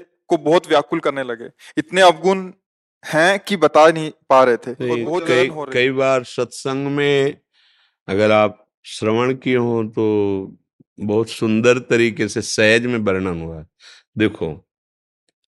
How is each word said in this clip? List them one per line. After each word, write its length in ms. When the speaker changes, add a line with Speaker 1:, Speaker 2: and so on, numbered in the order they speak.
Speaker 1:
को 80
बहुत 320
व्याकुल 320
करने 220
लगे। 260
इतने 220
अवगुण 520
हैं 360
कि 160
बता 320
नहीं 240
पा 140
रहे 120
थे 160
और 140
Speaker 2:
नहीं, 180
Speaker 1:
बहुत 240
Speaker 2:
कई, 160
Speaker 1:
जलन 100
हो 100
रही 80
Speaker 2:
कई 140
Speaker 1:
थी। 40
Speaker 2:
बार 340
सत्संग 640
में 520
अगर 220
आप 400
श्रवण 500
किए 220
हों 320
तो 680
बहुत 280
सुंदर 500
तरीके 500
से 140
सहज 440
में 120
वर्णन 420
हुआ 180
है। 80
देखो, 500